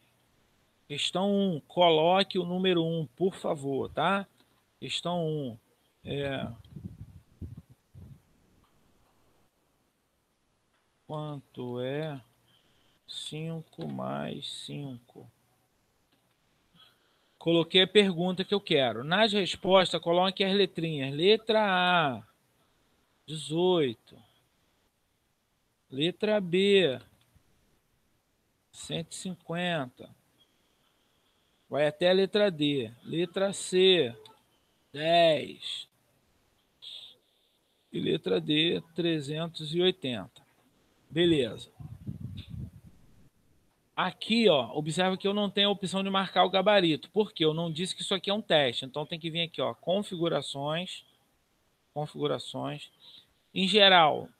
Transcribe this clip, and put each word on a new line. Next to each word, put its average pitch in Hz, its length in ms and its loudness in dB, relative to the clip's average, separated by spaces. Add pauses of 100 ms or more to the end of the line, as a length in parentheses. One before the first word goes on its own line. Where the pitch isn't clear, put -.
(880)
Questão 202 460 -2
um, 196 280 0
coloque 175 760 4
o 175 80 0
número 180 400 2
um, 165 220 -2
por 180 260 -2
favor, 139 560 -4
tá? 190 380 0 (520)
Questão 170 460 -4
um, 143 320 -6 (480)
é, 139 420 -6 (4000)
quanto 139 720 -10
é 139 400 -6 (840)
cinco 160 800 -10
mais 139 640 -8
cinco? 131 800 -14 (2000)
Coloquei 170 460 4
a 185 40 2
pergunta 185 560 2
que - 100 -4
eu 202 80 0
quero. 127 420 0
Nas 196 280 2
respostas, 185 720 2
coloque 180 420 2
as 190 100 0
letrinhas. 160 600 -2
Letra 214 480 2
A, 180 640 2 (1000)
dezoito. 156 920 -2 (1700)
Letra 180 500 -2
B, 185 600 2 (1700)
cento 160 400 -10
e - 40 -14
cinquenta. 170 1000 -6 (1500)
Vai 143 180 0
até 175 220 2
a 185 40 6
letra 196 360 2
D. 143 420 -2 (120)
Letra 175 500 -4
C, 180 640 2 (760)
dez. 160 960 0 (2000)
E 170 80 -6
letra 180 400 -2
D, 160 420 0 (140)
trezentos 160 800 -6
e 175 80 0
oitenta. 127 600 -4 (680)
Beleza. 151 600 0 (2250)
Aqui, 208 540 0
ó, 135 300 4
observa 175 400 0
que - 100 -4
eu 196 60 0
não 208 160 0
tenho 202 200 2
a - 20 2
opção 190 320 -4
de 196 60 -4
marcar 190 360 2
o 190 40 0
gabarito. 190 600 4
Por 202 240 -2
quê? 170 100 0
Eu 156 100 4
não 170 180 -2
disse 175 240 -6
que - 60 -14
isso 185 120 -4
aqui 190 160 -4
é 196 40 0
um 214 80 -2
teste. 139 440 2
Então, 147 200 -6
tem 170 140 -10
que 165 120 -8
vir 170 100 -4
aqui, 165 180 -6
ó, 123 140 -2
configurações. 160 1300 -4 (920)
Configurações. 143 960 -8 (640)
Em 185 140 0
geral, 175 640 6 (100)